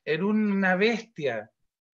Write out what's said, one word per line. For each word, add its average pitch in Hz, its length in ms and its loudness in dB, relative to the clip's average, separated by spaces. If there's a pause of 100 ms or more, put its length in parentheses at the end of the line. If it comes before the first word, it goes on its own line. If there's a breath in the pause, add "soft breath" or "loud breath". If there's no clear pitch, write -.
en 160 200 -2
una 202 520 2
bestia 151 720 -2 (440)